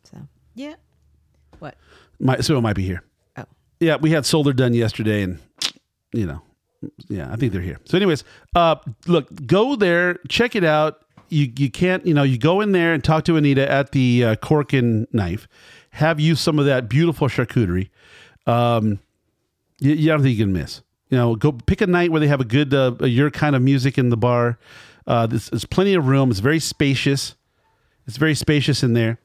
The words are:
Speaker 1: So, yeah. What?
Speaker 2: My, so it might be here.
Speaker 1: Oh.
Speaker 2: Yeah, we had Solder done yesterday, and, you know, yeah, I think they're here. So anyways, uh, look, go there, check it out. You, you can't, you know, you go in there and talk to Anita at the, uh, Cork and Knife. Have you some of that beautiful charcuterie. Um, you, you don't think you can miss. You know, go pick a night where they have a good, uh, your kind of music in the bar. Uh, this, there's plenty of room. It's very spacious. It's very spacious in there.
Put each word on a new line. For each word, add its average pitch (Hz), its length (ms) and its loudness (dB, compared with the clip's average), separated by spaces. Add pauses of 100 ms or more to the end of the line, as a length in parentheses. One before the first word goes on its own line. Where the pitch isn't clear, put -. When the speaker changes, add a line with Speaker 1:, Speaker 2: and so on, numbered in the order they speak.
Speaker 1:
So, - 140 -20 (380)
yeah. 294 200 -16 (840)
What? 147 160 -18 (440)
Speaker 2:
My, 131 200 0
so 151 180 0
it 123 40 0
might 107 140 0
be 98 80 -4
here. 92 200 -6 (340)
Speaker 1:
Oh. - 60 -16 (360)
Speaker 2:
Yeah, 160 180 2
we 156 140 0
had 151 140 0
Solder 147 280 2
done 123 200 2
yesterday, 107 500 0
and, 87 160 -6 (760)
you 110 120 -2
know, 76 160 -10 (680)
yeah, 76 220 -8
I 104 40 -8
think 120 180 -2
they're 92 80 -6
here. 85 240 -10
So - 120 -2
anyways, 185 260 0 (320)
uh, 170 200 2 (320)
look, 170 200 0 (180)
go 214 300 2
there, 180 400 0 (140)
check 226 260 -2
it 190 80 0
out. 151 380 0 (280)
You, 143 280 0
you 139 140 -2
can't, 185 340 -2
you 175 80 2
know, 143 100 4
you 131 140 0
go 165 240 2
in 208 120 0
there 170 200 2
and 143 100 -2
talk 160 220 2
to 165 120 2
Anita 139 320 2
at 139 220 0
the, 123 340 2
uh, 110 100 2
Cork 147 380 -2
and 117 400 0
Knife. 98 340 -4 (440)
Have 156 280 0
you 156 160 2
some 151 240 0
of 139 60 2
that 131 240 0
beautiful 151 380 0
charcuterie. 98 640 -2 (580)
Um, 117 520 0 (800)
you, 139 140 2
you 156 140 0
don't 156 140 2
think 131 160 2
you 110 80 0
can 98 80 0
miss. - 280 -6 (280)
You 131 80 0
know, 120 180 2
go 143 160 0
pick 135 300 -2
a 202 60 0
night 175 240 2
where 160 80 2
they 151 80 2
have 143 140 0
a 123 40 0
good, 135 280 0
uh, 127 280 2
your 131 300 2
kind 147 240 0
of 131 60 2
music 135 360 0
in 123 120 2
the 117 80 2
bar. 120 400 0 (500)
Uh, 117 200 0
this, 117 220 -6
there's 110 160 -6
plenty 196 280 0
of 156 140 0
room. 135 240 2
It's 95 80 -2
very 147 200 0
spacious. 139 760 -2 (720)
It's 113 100 -14
very 151 180 2
spacious 143 480 0
in 117 100 2
there. 113 320 0